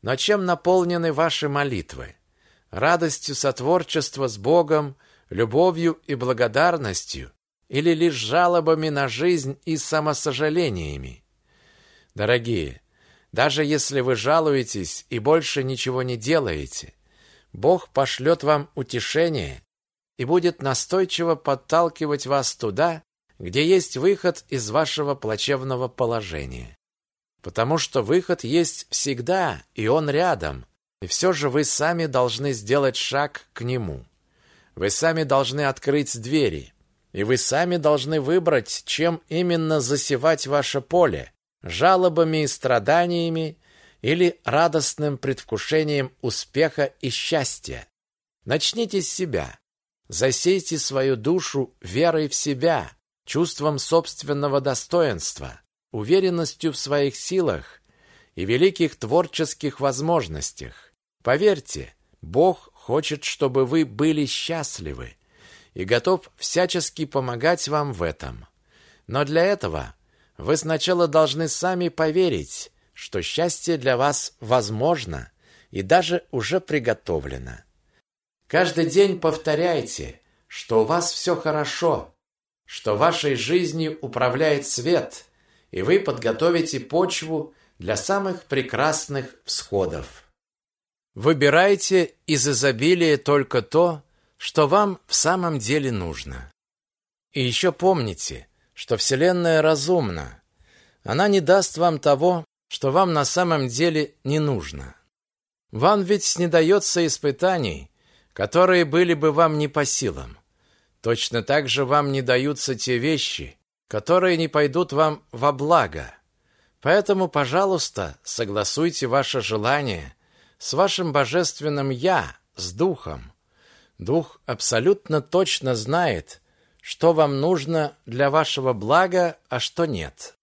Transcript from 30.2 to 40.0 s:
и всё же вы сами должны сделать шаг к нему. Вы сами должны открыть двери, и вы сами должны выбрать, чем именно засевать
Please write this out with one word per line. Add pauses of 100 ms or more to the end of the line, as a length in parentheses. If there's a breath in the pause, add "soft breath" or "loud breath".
и
всё
же
вы
сами
должны
сделать
шаг
к
нему. (720 soft breath)
Вы
сами
должны
открыть
двери, (420)
и
вы
сами
должны
выбрать,
чем
именно
засевать